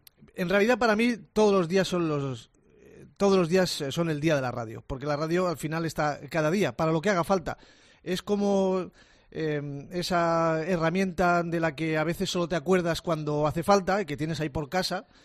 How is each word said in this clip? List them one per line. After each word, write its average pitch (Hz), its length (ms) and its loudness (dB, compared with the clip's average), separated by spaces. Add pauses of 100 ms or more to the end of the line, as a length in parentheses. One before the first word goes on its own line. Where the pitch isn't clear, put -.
(360)
en 180 140 -2
realidad, 202 280 4
para 220 180 4
mí, 233 220 2 (160)
todos 214 200 6
los 185 140 4
días 185 200 2
son 175 200 0
los, 139 420 -4 (320)
eh, - 240 -20 (120)
todos 196 200 4
los 175 120 4
días, 180 320 2
eh, 139 100 -4
son 165 180 -2
el 151 100 -4
Día 156 160 2
de 139 60 0
la 127 100 -2
Radio, 113 340 -10
porque 135 200 -10
la 147 120 0
radio 165 300 0
al 160 100 -4
final 160 280 -4
está 151 340 -2 (100)
cada 156 220 0
día, 175 260 0
para 160 140 0
lo 160 100 0
que 180 80 0
haga 180 140 2
falta. 156 340 -2 (460)
Es 180 180 -6
como, 196 720 0 (400)
eh, 147 600 -6
esa 165 720 0
herramienta 175 800 0
de 170 160 -2
la 165 160 -2
que 156 220 -2
a 156 60 0
veces 170 260 -2
solo 175 180 -2
te 175 80 -4
acuerdas 165 460 0
cuando 151 460 -2
hace 156 160 -2
falta 196 380 2
y 185 40 -8
que 143 120 -8
tienes 156 220 -4
ahí 156 100 -4
por 143 200 -6
casa, 202 360 -4 (200)